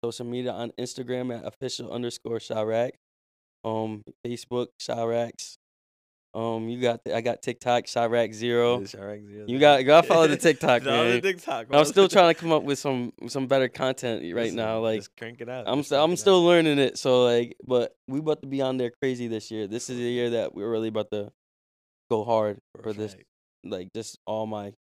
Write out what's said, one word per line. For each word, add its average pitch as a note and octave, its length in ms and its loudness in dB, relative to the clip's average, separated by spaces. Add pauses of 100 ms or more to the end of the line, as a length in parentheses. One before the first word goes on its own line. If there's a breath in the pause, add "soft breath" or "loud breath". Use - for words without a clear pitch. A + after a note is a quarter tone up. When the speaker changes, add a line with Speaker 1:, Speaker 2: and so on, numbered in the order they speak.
Speaker 1:
Social A#2+ 220 -6
media B2 260 -6
on A2+ 200 -8
Instagram B2 680 -6
at - 80 -14
official B2 460 -10
underscore A#2 480 -6
Chiraq. A2 520 -2 (720)
Um, A2 380 -6 (220)
Facebook, A#2+ 420 -6 (140)
Chiraqs. A#2 760 -4 (760)
Um, A2+ 360 -4
you B2 100 -8
got A#2+ 240 0
the, - 120 -6
I A#2 60 0
got A#2 200 -4
TikTok, A#2+ 440 -2
Chiraq A#2 480 0
Zero. A#2+ 460 2
Speaker 2:
Yeah, G3 60 -8
Chiraq G#2 420 -14
Zero, G#2 200 -18
Speaker 1:
You B2 120 -4
Speaker 2:
there. C#3+ 240 8
Speaker 1:
got, D#3 200 8
go - 40 0
follow E3 200 6
the D3 100 2
Speaker 2:
<laughs> - 0 -
Speaker 1:
TikTok, C3 460 4
Speaker 2:
Follow A#2 240 2
the - 60 4
Speaker 1:
man. A#2+ 80 2
Speaker 2:
TikTok, F3 440 -4
Speaker 1:
I'm C3 60 -8
Speaker 2:
follow D3 140 8
Speaker 1:
still F#3+ 220 6
Speaker 2:
the - 60 0
Speaker 1:
trying E3+ 200 8
to - 60 -2
come E3 140 -2
up D3+ 100 2
with C#3 160 -2
some, B2+ 320 -2 (160)
some C3+ 200 -6
better C3 200 2
content B2+ 540 -4 (120)
right A#2 100 -2
Speaker 2:
Listen, G#2 140 -4
Speaker 1:
now. A2 220 -4
Like, A2 200 -2
Speaker 2:
just - 180 -16
crank A#2 240 -16
it A#2 80 -14
out, B2 180 -10
Speaker 1:
I'm C3 120 0
Speaker 2:
just C#3+ 100 -8
Speaker 1:
st-, C#3 80 0
Speaker 2:
crank D#3 100 4
Speaker 1:
I'm F3+ 60 2
Speaker 2:
it F3+ 40 -2
Speaker 1:
still F#3+ 200 6
Speaker 2:
out. E3+ 100 6
Speaker 1:
learning D#3+ 320 4
it, C3 200 2
so, B2+ 260 4
like, A#2+ 400 0
but A#2+ 300 0 (120)
we C3+ 120 -6
about D#3 240 -4
to C#3 40 -14
be C3+ 140 -4
on C3 160 -2
there A#2+ 140 -4 (100)
crazy B2 260 -4
this A2 240 -8
year. G#2+ 160 -6
This A#2 220 -10
is B2 80 -8
a - 20 -8
Speaker 2:
Perfect. A#2+ 140 -4
Speaker 1:
year A#2+ 160 -2
that A2+ 260 -4
we're G2+ 160 -6
really A2+ 180 -2
about G#2+ 220 -6
to G#2 200 -8 (800)
go A2 120 0
hard G#2+ 360 -2 (220)
for A2 120 -8
this, G#2 200 -8
Speaker 2:
Perfect. - 140 -20 (380)
Speaker 1:
like, F#2+ 280 -10
just - 340 -12
all A2 180 -6
my G#2 260 -10 (120)